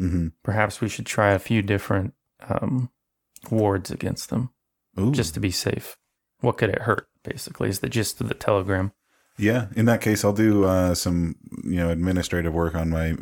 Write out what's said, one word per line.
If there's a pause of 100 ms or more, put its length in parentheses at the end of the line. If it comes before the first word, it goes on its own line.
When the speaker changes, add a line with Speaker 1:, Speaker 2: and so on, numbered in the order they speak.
Speaker 1:
Mm-hmm. (140)
Speaker 2:
perhaps
we
should
try
a
few
different, (340)
um, (600)
wards
against
them, (480)
Speaker 1:
Ooh.
Speaker 2:
just
to
be
safe. (420)
What
could
it
hurt, (140)
basically,
is
the
gist
of
the
telegram. (440)
Speaker 1:
Yeah, (100)
in
that
case,
I'll
do,
uh,
some, (280)
you
know,
administrative
work
on
my,